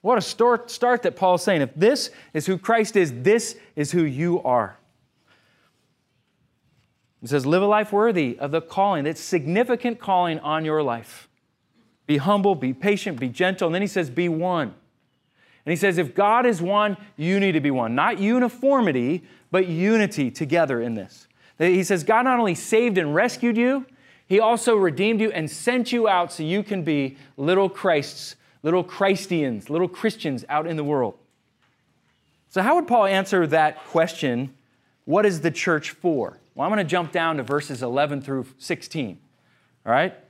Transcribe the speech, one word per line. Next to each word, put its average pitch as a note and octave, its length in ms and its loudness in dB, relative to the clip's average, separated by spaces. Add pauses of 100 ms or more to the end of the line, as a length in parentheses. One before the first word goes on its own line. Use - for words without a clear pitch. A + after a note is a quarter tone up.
What A#3 160 2
a G3 60 0
start, A#3 480 0
start A#3+ 320 0
that F3+ 140 -2
Paul's F3+ 280 2
saying. F#3 160 2
If C3+ 140 -2
this A3 360 2 (220)
is D#3 140 -4
who F#3+ 100 0
Christ A3+ 400 0
is, E3+ 160 2 (100)
this G#3+ 340 2 (200)
is D3 160 -4
who F3 100 2
you D#3+ 400 0
are. A#2 360 0 (2500)
It A#2 60 -14
says, C3 180 0
"Live F3 160 2
a G3+ 40 2
life G#3 260 2
worthy G3+ 460 0
of C#3 120 -6
the D#3+ 100 -2
calling," F#3 440 -2
that D#3 140 -4
significant A3+ 840 -2
calling F3+ 400 0
on D#3 240 -4
your D#3 180 0
life. A#2 460 -6 (800)
"Be D3 100 2
humble, G3 400 2
be C3 160 -4
patient, F#3+ 480 -4
be C3 80 -4
gentle." F#3 400 -2
And D#3+ 60 -2
then F#3+ 80 -2
he G#3 60 -2
says, F3 220 -4
"Be F3 180 -2
one." E3 460 -2 (880)
And D3 60 -4
he F3 60 0
says, F3+ 220 2
if D3 180 -2
God G#3+ 280 4
is A3+ 160 2
one, G3+ 360 0 (200)
you F3 220 0
need G3 140 2
to D#3 80 2
be C#3+ 100 0
one. A#2+ 240 -2
Not F3 240 2
uniformity, A3 1040 2 (300)
but F#3 160 2
unity F#3+ 640 0
together C#3+ 500 0
in A#2 160 -4
this. - 320 -14 (300)
He F3+ 260 4
says, F3+ 180 0
God A3 200 4
not B3 180 2
only G3 160 0
saved A3 420 0
and D3+ 160 -2
rescued A#3 420 0
you, B3+ 300 0 (400)
he G3 140 4
also A3+ 340 2
redeemed G3 460 2
you A3 100 2
and D#3 180 -4
sent B3 440 -2
you A#3 160 2
out F3+ 240 2
so - 100 -8
you F#3 220 -2
can G3+ 180 -4
be C#3+ 340 -2 (200)
little F#3 320 2
Christs, - 680 -2 (300)
little E3+ 180 2
Christians, F3 880 -2
little E3+ 160 0
Christians F3 640 -6
out D3+ 180 -2
in E3 100 -4
the D3+ 60 -4
world. C#3+ 320 -2 (1300)
So F#3+ 140 -2
how B3+ 120 4
would F4 140 0
Paul A#3 180 4
answer F#3+ 400 2
that D3+ 400 2
question, C#3 680 -2 (500)
"What F#3+ 200 2
is F3+ 180 2
the D#3+ 100 0
church D#3 380 -4
for?" C3+ 480 -4 (160)
Well, C#3+ 120 -4
I'm F#3+ 40 -2
gonna G#3+ 140 0
jump E3 280 -2
down E3 240 0
to C#3 60 -4
verses C#3 400 -4
eleven C#3 380 -2
through C3+ 260 -6 (120)
sixteen, C3 600 -8 (680)
all A2 60 0
right? E3+ 220 2 (160)